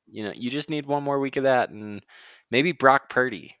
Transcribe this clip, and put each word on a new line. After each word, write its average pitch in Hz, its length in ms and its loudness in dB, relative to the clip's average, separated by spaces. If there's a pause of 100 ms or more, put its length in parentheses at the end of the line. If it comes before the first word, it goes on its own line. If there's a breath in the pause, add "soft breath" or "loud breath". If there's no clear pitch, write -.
you 107 160 -12
know, 98 120 -6
you 120 160 -6
just 143 180 -6
need 147 160 -4
one 143 180 -2
more 139 160 -2
week 139 180 -4
of 135 60 -2
that, 127 280 2
and 104 340 -12 (460 loud breath)
maybe 139 200 2
Brock 135 380 4
Purdy 127 500 -2